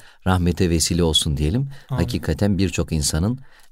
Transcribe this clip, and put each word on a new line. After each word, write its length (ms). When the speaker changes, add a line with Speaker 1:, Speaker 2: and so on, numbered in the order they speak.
Speaker 1:
rahmete 420
vesile 340
olsun 340
diyelim. 240
Speaker 2:
Amin. 420
Speaker 1:
Hakikaten 540
birçok 340
insanın, 480